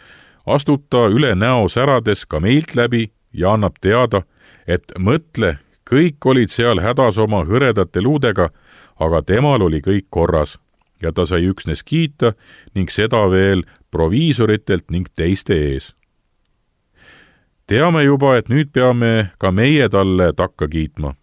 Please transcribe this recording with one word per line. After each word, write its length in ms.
astub 440
ta 160
üle 320
näo 300
särades 580
ka 140
meilt 340
läbi 360
ja 200
annab 280
teada, 440
et 320
mõtle, 600
kõik 400
olid 260
seal 300
hädas 380
oma 280
hõredate 560
luudega, 480
aga 260
temal 400
oli 220
kõik 260
korras 480
ja 100
ta 140
sai 240
üksnes 320
kiita 500
ning 160
seda 400
veel 360
proviisoritelt 1000
ning 260
teiste 380
ees. 380
Teame 380
juba, 320
et 140
nüüd 220
peame 680
ka 160
meie 340
talle 480
takka 320
kiitma, 540